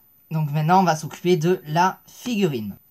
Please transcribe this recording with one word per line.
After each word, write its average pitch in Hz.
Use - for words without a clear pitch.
Donc 156
maintenant 160
on 185
va 160
s'occuper 175
de 175
la 175
figurine. 156